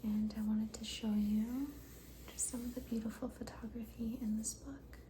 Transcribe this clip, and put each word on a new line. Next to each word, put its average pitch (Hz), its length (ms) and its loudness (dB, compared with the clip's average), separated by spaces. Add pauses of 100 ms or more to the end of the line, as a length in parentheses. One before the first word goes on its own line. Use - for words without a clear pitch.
And 214 340 4
I 220 40 0
wanted 214 320 4
to 220 120 -6
show - 220 -2
you 214 600 6 (640)
just - 180 0
some 240 120 -2
of 240 140 -2
the 254 60 -2
beautiful 226 480 -2
photography 233 920 -4
in 220 160 2
this 220 160 0
book. - 460 -10 (100)